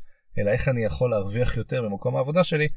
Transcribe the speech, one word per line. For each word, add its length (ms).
אלא 140
איך 160
אני 160
יכול 280
להרוויח 460
יותר 240
במקום 340
העבודה 280
שלי, 320